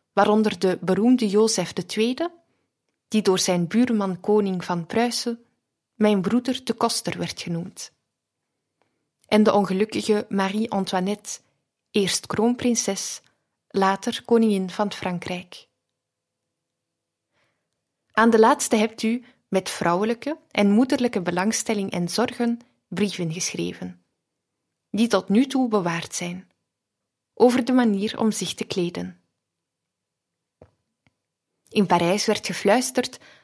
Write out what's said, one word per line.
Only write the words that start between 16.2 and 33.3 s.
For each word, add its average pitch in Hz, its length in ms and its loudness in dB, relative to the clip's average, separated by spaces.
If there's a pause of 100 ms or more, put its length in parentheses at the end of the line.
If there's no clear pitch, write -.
Aan 226 180 4
de 220 80 6
laatste 240 380 4
hebt 214 260 -2
u, 233 220 -2 (240)
met 190 200 -2
vrouwelijke 214 720 -2 (120)
en 202 200 2
moederlijke 240 520 2
belangstelling 196 680 -2
en 175 180 -4
zorgen, 240 520 -2 (280)
brieven 180 440 -4
geschreven, 180 720 -8 (840)
die 226 180 0
tot 190 200 0
nu 233 180 4
toe 262 220 0
bewaard 175 460 -2
zijn, 180 360 -10 (840)
over 240 300 4
de 254 80 0
manier 220 460 0
om 220 140 2
zich 185 220 -6
te - 100 -8
kleden. 175 580 -6 (2500)
In 202 180 2
Parijs 175 400 2
werd 208 200 -2
gefluisterd 240 720 0 (260)